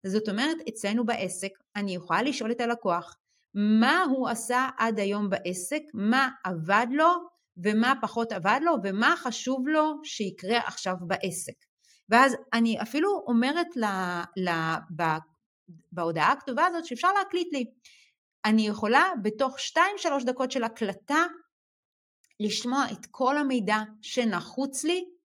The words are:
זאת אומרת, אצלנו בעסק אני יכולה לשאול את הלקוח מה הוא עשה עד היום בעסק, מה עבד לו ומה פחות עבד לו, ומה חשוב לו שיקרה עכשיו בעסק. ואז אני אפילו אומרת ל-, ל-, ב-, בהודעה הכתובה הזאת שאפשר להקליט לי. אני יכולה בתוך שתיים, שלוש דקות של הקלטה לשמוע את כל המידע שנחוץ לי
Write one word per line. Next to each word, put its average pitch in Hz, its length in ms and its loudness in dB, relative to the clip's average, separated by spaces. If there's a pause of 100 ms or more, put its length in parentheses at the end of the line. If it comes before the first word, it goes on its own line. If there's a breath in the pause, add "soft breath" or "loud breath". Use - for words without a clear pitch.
זאת 214 260 0
אומרת, 269 280 0 (120)
אצלנו 220 360 -2
בעסק 190 460 -4 (240)
אני 202 200 -2
יכולה 170 260 0
לשאול 240 300 -2
את 233 100 -2
הלקוח 226 560 -2 (360)
מה 220 560 4
הוא 254 180 0
עשה 247 500 0
עד 226 220 0
היום 202 300 0
בעסק, 185 520 -4 (120)
מה 247 360 2 (140)
עבד 185 480 2
לו 339 420 2 (240)
ומה 220 440 2
פחות 226 300 -2
עבד 202 320 2
לו, 330 200 4
ומה 220 340 2
חשוב 254 500 -4
לו 311 360 2
שיקרה 202 540 -4
עכשיו - 440 -4
בעסק. 175 520 -6 (560 soft breath)
ואז 247 260 6 (180)
אני 226 280 2
אפילו 320 460 0
אומרת 254 480 0
ל-, 185 500 -2 (120)
ל-, 165 400 0 (180)
ב-, 160 220 2 (760)
בהודעה 170 400 2
הכתובה 277 340 0
הזאת 339 200 -2
שאפשר 339 280 0
להקליט 359 400 -2
לי. 254 120 -2 (800 soft breath)
אני 214 220 4
יכולה 214 380 4 (160)
בתוך 233 380 -2
שתיים, 381 380 0
שלוש 277 260 -2
דקות 254 280 -2
של 254 120 -2
הקלטה 226 640 -2 (1120)
לשמוע 240 520 -2
את - 200 -12
כל 262 260 0
המידע 247 400 0 (240)
שנחוץ 240 840 -4
לי 359 220 0 (200)